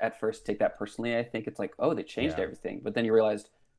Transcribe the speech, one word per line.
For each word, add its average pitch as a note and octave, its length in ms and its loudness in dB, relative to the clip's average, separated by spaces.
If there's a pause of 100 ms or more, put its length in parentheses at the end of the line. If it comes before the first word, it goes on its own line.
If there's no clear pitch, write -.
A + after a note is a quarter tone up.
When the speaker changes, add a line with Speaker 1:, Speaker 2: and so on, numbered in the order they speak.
Speaker 1:
at A2+ 200 -2
first A2 260 -2
take G#2 140 -2
that - 180 2
personally. A#2 400 -2
I A#2+ 60 0
think A2 240 -6
it's G#2 120 -10
like, G2 180 -4
"Oh, D3+ 160 4
they G#2+ 100 -4
changed C3 240 -2
Speaker 2:
Yeah. D#3 120 -2
Speaker 1:
everything," G2 420 -6
but G#2+ 120 -6
then A#2 100 2
you A2 100 4
realized, G#2+ 360 4 (280)